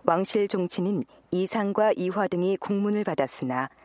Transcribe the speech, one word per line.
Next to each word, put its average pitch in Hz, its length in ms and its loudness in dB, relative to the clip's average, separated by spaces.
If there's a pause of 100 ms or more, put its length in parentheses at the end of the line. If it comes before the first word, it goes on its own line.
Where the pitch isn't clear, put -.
왕실 190 440 2
종친인 185 560 -2 (280)
이상과 202 680 2
이화 185 300 -2
등이 180 300 0
국문을 208 460 0
받았으나 135 680 -2 (160)